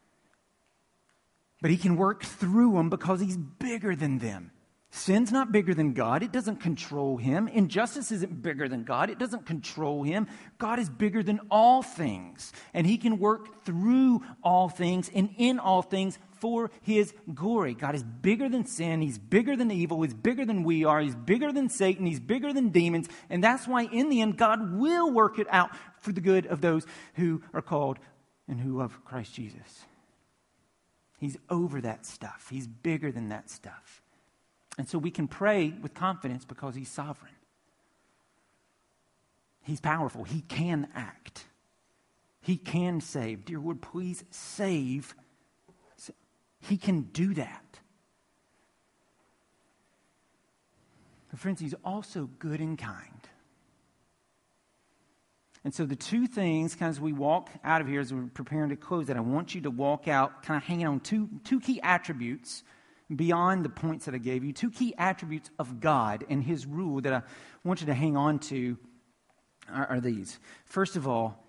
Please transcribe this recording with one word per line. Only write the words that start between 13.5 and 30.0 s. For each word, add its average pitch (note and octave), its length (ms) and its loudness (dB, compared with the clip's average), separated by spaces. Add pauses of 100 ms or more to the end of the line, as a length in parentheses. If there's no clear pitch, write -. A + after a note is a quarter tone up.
through A#3 560 4 (200)
all F3+ 280 6
things F3+ 440 0
and G3+ 240 2
in B3 220 4
all F#3+ 220 4
things F#3+ 360 -2 (220)
for A#3 320 -2 (100)
his G#3 320 4 (200)
glory. F3 400 0
God C#3+ 220 -4
is C3 80 -4
bigger G#3 440 2
than A#3+ 180 0
sin. E3 360 -2
He's C3 160 -2
bigger A3+ 400 2
than A#3+ 120 2
evil. E3+ 320 0
He's C#3+ 120 0
bigger A#3 320 0
than G3+ 180 0
we D#3+ 220 4
are. D3+ 160 6
He's C3+ 140 -2
bigger A3+ 360 2
than C4 160 2
Satan. F#3+ 380 2
He's D3+ 160 0
bigger B3 320 -2
than B3+ 160 4
demons. E3+ 400 4 (200)
And F3+ 140 2
that's B3 240 2
why A#3+ 180 2
in A#3+ 240 0
the A#3+ 120 4
end, G#3+ 160 2
God G#3+ 400 2
will E4 340 2
work A3 280 4
it G#3 100 -2
out F3+ 220 4 (280)
for G#3 140 -6
the E3+ 80 -4
good F#3+ 240 4
of E3 160 -4
those D#3+ 240 2 (300)
who E3 260 0 (120)
are D3+ 80 -2
called C#3+ 360 -2 (500)
and A#2+ 140 -6
who C3 160 -4
love B2 260 -6
Christ B2 300 -10
Jesus. - 520 -16 (1300)